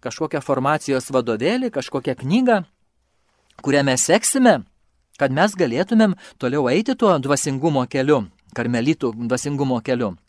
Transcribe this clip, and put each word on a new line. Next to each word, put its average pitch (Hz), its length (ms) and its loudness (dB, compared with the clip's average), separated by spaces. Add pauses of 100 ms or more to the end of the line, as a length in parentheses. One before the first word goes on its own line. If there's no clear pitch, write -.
kažkokią 147 400 -6
formacijos 139 720 -2
vadovėlį, 131 560 0
kažkokią 131 480 -6
knygą, 208 460 0 (960)
kurią 139 240 2
mes 127 240 0
seksime, 214 540 4 (580)
kad 131 120 0
mes 196 240 2
galėtumėm 185 580 2 (240)
toliau 131 320 0
eiti 220 260 0
tuo 202 240 4
dvasingumo 139 640 0
keliu, 135 380 2 (320)
karmelitų 123 580 -2 (140)
dvasingumo 131 560 -2
keliu. 120 300 -2 (140)